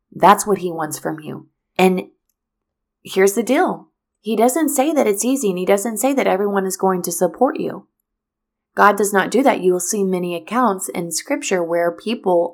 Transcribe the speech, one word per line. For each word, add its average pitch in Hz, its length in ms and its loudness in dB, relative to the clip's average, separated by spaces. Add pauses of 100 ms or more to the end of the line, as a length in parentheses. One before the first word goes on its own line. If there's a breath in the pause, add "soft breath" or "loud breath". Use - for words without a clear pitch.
(100)
That's 180 360 4
what 196 120 0
he 175 140 -6
wants 151 260 -6
from 160 220 -8
you. 143 280 -14 (280)
And 185 320 2 (960)
here's 196 300 2
the 226 100 -2
deal. 262 460 0 (300)
He 214 140 -4
doesn't 254 360 2
say 294 220 0
that 254 140 2
it's 208 180 0
easy, 254 260 0
and 180 80 -2
he 185 60 -4
doesn't 202 340 0
say 269 140 0
that 226 140 0
everyone 196 400 0
is 185 100 -4
going 185 260 0
to 175 100 -6
support 185 480 0
you. 170 260 -8 (880)
God 196 220 4
does 202 160 -2
not 190 180 2
do 262 140 2
that. 247 160 2
You 180 120 4
will 180 60 2
see 196 240 -4
many 180 320 -2
accounts 196 540 -2
in 170 240 -8
scripture 277 500 -4
where 170 300 0
people 175 600 -2